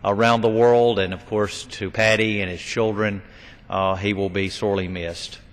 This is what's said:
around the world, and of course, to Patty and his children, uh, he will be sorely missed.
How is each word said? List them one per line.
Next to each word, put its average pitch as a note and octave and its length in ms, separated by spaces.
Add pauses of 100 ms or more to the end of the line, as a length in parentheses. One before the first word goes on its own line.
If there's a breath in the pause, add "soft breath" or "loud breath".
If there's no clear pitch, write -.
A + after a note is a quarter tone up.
around A2+ 360
the A2+ 80
world, A#2+ 500
and F#2 160
of F2+ 120
course, G#2 360
to - 260
Patty A2 520
and F#2 100
his F2 100
children, G#2+ 640 (480 loud breath)
uh, F#2+ 240
he G2+ 200
will G2 160
be G2 180
sorely G2 400
missed. F2 500 (140)